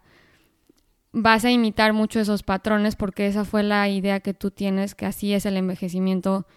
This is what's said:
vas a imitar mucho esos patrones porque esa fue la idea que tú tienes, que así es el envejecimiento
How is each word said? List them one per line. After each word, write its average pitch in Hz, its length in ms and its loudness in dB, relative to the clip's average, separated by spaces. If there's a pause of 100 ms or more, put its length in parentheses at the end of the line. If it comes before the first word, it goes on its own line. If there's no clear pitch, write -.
(1120)
vas 220 320 2
a 247 60 4
imitar 220 420 4
mucho 214 280 0
esos 208 240 0
patrones 208 520 0
porque 202 300 -4
esa 202 180 0
fue 208 180 0
la 208 260 2
idea 196 320 0
que 196 140 -4
tú 196 160 -6
tienes, 196 440 -4
que 196 120 -8
así 202 260 -4
es 196 120 0
el 196 120 -2
envejecimiento 185 880 -2 (100)